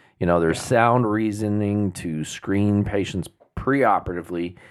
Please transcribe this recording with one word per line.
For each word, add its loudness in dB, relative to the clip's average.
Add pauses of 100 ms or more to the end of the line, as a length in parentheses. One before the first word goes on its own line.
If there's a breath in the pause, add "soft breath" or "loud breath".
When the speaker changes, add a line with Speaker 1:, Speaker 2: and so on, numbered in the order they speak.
(220 soft breath)
Speaker 1:
You 2
know, 4
there's 2
Speaker 2:
Yeah. -8
Speaker 1:
sound 2
reasoning 0
to -6
screen 0
patients -4 (300)
preoperatively 0 (160 loud breath)